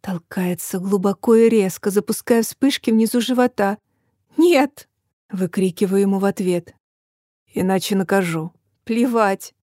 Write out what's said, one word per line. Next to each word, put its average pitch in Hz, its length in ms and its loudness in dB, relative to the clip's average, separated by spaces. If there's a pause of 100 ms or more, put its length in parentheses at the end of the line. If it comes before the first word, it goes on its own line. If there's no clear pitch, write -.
Толкается 180 760 -6
глубоко 202 560 0
и 226 140 6
резко, 202 420 0
запуская 214 500 0
вспышки - 480 -2
внизу 226 320 2
живота. 233 560 0 (580)
«Нет!» — 302 540 2 (420)
выкрикиваю 190 720 -2
ему 196 180 0
в 196 60 -2
ответ. 180 480 -2 (800)
«Иначе 185 420 -2
накажу». 175 580 -2 (320)
«Плевать!» 226 760 0